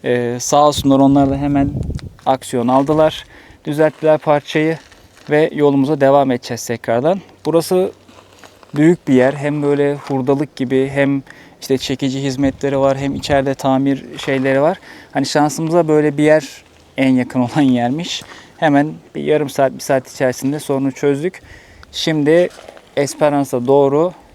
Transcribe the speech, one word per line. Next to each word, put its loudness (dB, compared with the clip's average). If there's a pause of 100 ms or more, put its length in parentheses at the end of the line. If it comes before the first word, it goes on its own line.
Ee, 0
sağ 4
olsunlar, 2
onlar 4
da -2
hemen 0 (540)
aksiyon -2
aldılar. 2 (400)
Düzelttiler 0
parçayı -2 (520)
ve 2
yolumuza 2
devam 4
edeceğiz -6
tekrardan. -2 (260)
Burası 0 (840)
büyük 2
bir 2
yer. 4
Hem -4
böyle 0
hurdalık -4
gibi -2
hem 0 (380)
işte -2
çekici -4
hizmetleri -2
var, 2
hem -4
içeride -2
tamir 0 (120)
şeyleri 0
var. 0 (320)
Hani -2
şansımıza 0
böyle 2
bir 0
yer 2 (500)
en 2
yakın 0
olan 0
yermiş. -2 (340)
Hemen 2 (220)
bir -8
yarım 0
saat, 0
bir -16
saat -4
içerisinde -4
sorunu -4
çözdük. -2 (500)
Şimdi 0 (480)
Esperanza -2
doğru 2 (240)